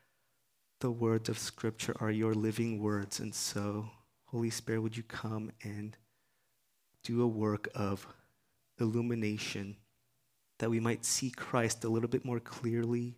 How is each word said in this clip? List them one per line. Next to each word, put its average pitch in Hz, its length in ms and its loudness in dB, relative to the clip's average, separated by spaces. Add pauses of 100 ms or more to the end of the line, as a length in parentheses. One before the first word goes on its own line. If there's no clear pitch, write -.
(800)
the 127 100 0
words 113 400 4
of 110 80 -2
Scripture - 640 -4
are 110 100 0
your 110 240 4
living 110 460 2
words. 104 400 0
And 110 160 -6
so, 104 560 -2 (340)
Holy 117 240 -2
Spirit, 113 320 -2
would 113 160 -2
you 117 60 -6
come 110 480 -6 (100)
and 104 340 -8 (1080)
do 117 180 2
a 120 60 6
work 107 480 2
of 101 320 0 (720)
illumination, 110 1000 -2 (800)
that 113 140 2
we 113 80 4
might 113 260 2
see - 240 0
Christ - 540 0
a 117 60 0
little 113 200 2
bit 127 160 0
more 120 140 0
clearly, 117 800 -2